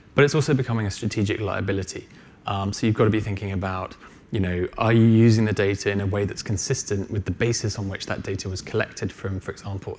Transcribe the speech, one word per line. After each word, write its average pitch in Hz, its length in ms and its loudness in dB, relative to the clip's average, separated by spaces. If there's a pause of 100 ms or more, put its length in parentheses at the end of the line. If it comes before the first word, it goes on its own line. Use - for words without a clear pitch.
(140)
but 143 100 6
it's 147 120 2
also 151 180 2
becoming 117 320 0
a 98 40 -2
strategic 104 500 -2
liability. 98 640 -4 (400)
Um, 98 260 -2
so - 140 -2
you've 110 80 4
gotta 107 160 4
be 107 100 2
thinking 101 320 -6
about, 92 440 -6 (340)
you 110 100 -2
know, 90 280 0 (100)
are 113 140 2
you 117 120 8
using 113 400 8
the 107 80 2
data 101 380 0
in 98 100 0
a 98 60 0
way 101 180 0
that's - 180 -6
consistent - 680 -4
with 101 140 -2
the - 80 -4
basis 113 460 -2
on 98 100 -4
which 92 180 -8
that - 160 -4
data 98 260 -6
was 92 140 -6
collected - 500 -4
from, 98 280 -6
for - 100 -10
example, - 480 -8